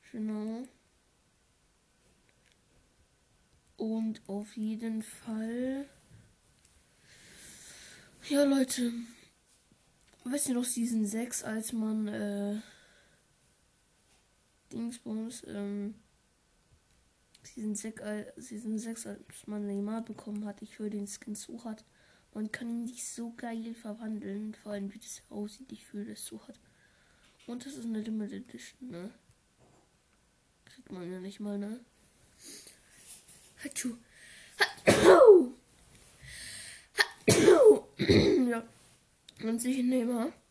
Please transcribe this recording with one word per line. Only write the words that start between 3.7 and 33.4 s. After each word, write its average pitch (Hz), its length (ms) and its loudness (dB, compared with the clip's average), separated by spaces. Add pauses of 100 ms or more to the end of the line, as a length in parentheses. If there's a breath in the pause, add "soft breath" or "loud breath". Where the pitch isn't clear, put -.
Und 220 500 -4
auf 208 300 -10
jeden 220 460 -4
Fall. 240 880 -6 (2500 loud breath)
Ja, 285 160 4
Leute. 254 480 2 (1300 loud breath)
Wisst 285 240 -4
ihr 254 60 0
noch 247 100 0
Season 233 420 -2
sechs, 226 360 -6
als 220 300 -6
man, 220 360 -2
äh, 208 520 -6 (2000 loud breath)
Dingsbums, 233 720 -8
ähm, 202 480 -6 (1500)
Season 214 320 -8
sechs, 220 280 -10
al-, 214 340 -8
Season 220 420 -8
sechs, 226 280 -10
als - 400 -16
man 208 200 -8
Neymar 202 380 -6
bekommen 208 400 -10
hat, 202 160 -12
ich - 160 -18
fühle 214 140 -8
den 202 160 -6
Skin 208 280 -12
so 233 300 -16
hart. 220 200 -12 (500 soft breath)
Man 214 180 -6
kann 233 160 -10
ihn 233 160 -6
nicht 240 240 -10
so 233 280 -12
geil 226 380 -10
verwandeln, 214 800 -10
vor 214 180 -12
allem 202 200 -6
wie 220 60 -18
das - 320 -18
aussieht, 208 420 -12
ich - 140 -18
fühle 214 260 -12
das - 140 -14
so 220 200 -14
hart. - 140 -20 (840 soft breath)
Und 247 180 -10
das 277 100 -12
ist 240 120 -10
eine 220 160 -4
Limited 214 460 -6
Edition, - 420 -18
ne? 180 200 -12 (1600)
Kriegt - 260 -20
man 175 180 -10
ja 185 100 -10
nicht 196 200 -12
mal, 208 180 -6
ne? 214 220 -8 (1800 loud breath)